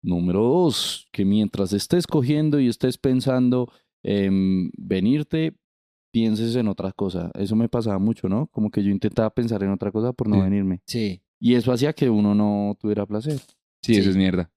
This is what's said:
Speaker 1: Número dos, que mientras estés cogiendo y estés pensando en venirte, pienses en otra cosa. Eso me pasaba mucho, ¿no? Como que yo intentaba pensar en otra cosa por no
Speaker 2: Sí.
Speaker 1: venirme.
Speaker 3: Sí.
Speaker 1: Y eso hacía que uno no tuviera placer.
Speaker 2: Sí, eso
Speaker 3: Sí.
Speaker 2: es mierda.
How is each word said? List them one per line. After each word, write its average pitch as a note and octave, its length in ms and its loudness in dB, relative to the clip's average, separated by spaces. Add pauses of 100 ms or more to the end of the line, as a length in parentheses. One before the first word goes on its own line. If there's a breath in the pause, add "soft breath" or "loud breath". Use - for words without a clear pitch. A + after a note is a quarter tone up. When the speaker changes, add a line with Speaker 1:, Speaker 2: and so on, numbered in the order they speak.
Speaker 1:
Número F2+ 400 0
dos, D3+ 680 0
que G2+ 120 -2
mientras G2 480 0
estés E3 340 0
cogiendo D3 520 0
y C3 100 2
estés B2 300 -2
pensando B2+ 720 0 (320 soft breath)
en F#2+ 760 0
venirte, C3+ 800 -2 (560)
pienses A2+ 440 0
en A#2+ 100 0
otra F#2+ 240 -4
cosa. F2+ 440 -4
Eso G#2 200 -2
me A2+ 140 2
pasaba A2 320 -2
mucho, G#2 280 -2
¿no? A2+ 200 -2
Como G#2+ 220 -4
que - 120 -2
yo G2 80 0
intentaba G#2+ 400 0
pensar A2+ 320 -2
en G2 80 0
otra G2 220 -4
cosa A2+ 220 -2
por A#2+ 120 -4
no G#2 100 2
Speaker 2:
Sí. G2 60 4
Speaker 1:
venirme. F#2+ 440 0
Speaker 3:
Sí. G#2 360 -6 (160)
Speaker 1:
Y A#2+ 160 4
eso B2 160 2
hacía C3 220 0
que C3+ 180 2
uno G#2 240 4
no G#2 460 0
tuviera G#2 260 -2
placer. A#2+ 320 -6 (460)
Speaker 2:
Sí, A#2 80 2
eso G2 120 6
Speaker 3:
Sí. F#2+ 60 4
Speaker 2:
es F#2 60 2
mierda. F2+ 400 2